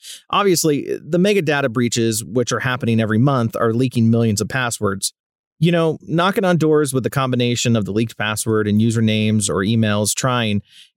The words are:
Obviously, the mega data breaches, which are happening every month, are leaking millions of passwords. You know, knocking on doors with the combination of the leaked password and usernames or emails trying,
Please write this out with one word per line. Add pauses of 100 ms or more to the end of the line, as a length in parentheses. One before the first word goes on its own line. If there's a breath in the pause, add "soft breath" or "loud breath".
(320 loud breath)
Obviously,
the
mega
data
breaches,
which
are
happening
every
month,
are
leaking
millions
of
passwords. (460)
You
know,
knocking
on
doors
with
the
combination
of
the
leaked
password
and
usernames
or
emails
trying, (340 loud breath)